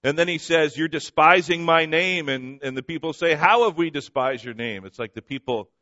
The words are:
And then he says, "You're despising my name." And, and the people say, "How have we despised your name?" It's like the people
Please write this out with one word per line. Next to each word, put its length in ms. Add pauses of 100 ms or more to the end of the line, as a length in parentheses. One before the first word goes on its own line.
And 160
then 80
he 120
says, 380
"You're 120
despising 760
my 220
name." 420
And, 320
and 160
the 60
people 300
say, 220
"How 320
have 100
we 140
despised 540
your 100
name?" 300
It's 140
like 160
the 80
people 480 (120)